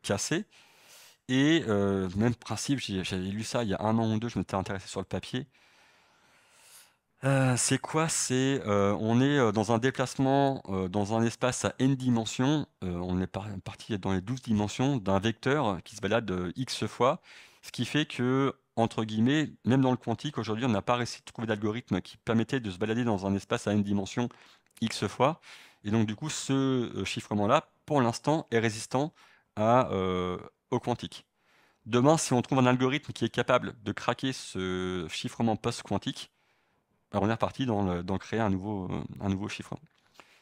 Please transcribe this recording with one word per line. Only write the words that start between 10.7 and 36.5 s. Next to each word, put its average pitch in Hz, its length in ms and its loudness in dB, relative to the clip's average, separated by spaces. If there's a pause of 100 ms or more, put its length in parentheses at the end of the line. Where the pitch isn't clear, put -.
dans 104 280 0
un 113 80 2
espace 123 400 0
à 101 140 0
n 135 180 2
dimensions, 127 680 0 (160)
euh, 87 200 -4
on 90 160 0
est 92 80 0
par-, 101 220 -8 (160)
parti - 340 -6
dans 95 140 -2
les 95 80 2
douze 120 220 -6
dimensions 117 560 0
d'un 98 220 2
vecteur 113 640 0
qui - 120 -18
se 107 60 -14
balade, 123 280 0
euh, 90 260 -4
x - 300 -6
fois, 131 360 2 (400)
ce - 100 -18
qui 123 140 -4
fait 151 180 0
que, 131 500 0 (220)
entre 113 280 0
guillemets, 117 460 2 (140)
même 131 160 4
dans 131 100 4
le 123 60 2
quantique, 117 400 -6
aujourd'hui, 110 300 -2
on - 20 2
n'a 101 140 2
pas 123 140 2
réussi 120 240 -4
de - 40 -20
trouver - 220 -10
d'algorithme 107 560 -2
qui - 160 -16
permettait 113 420 0
de 107 100 -6
se 87 60 -8
balader 110 280 0
dans 101 200 0
un 98 100 0
espace 117 320 -4
à 104 60 0
n 104 100 2
dimensions 101 460 -2 (540)
x - 240 -2
fois. 147 340 0 (440)
Et 104 60 -2
donc, 110 160 4
du 107 100 -4
coup, 151 120 -8
ce, - 240 -4
euh, 131 540 0
chiffrement-là, 110 640 0 (160)
pour 143 160 2
l'instant, 143 480 0
est 113 80 2
résistant 113 560 -2 (420)
à, 117 360 4
euh, 92 440 -2 (340)
au 123 80 0
quantique. - 460 -6 (640)
Demain, 123 320 6
si - 160 0
on 123 80 4
trouve 135 160 0
un 127 80 6
algorithme 127 460 2
qui - 120 -4
est 113 60 0
capable - 520 0
de 107 100 -4
craquer - 420 -2
ce 92 760 -4
chiffrement 113 480 -2
post-quantique, - 760 -4 (800)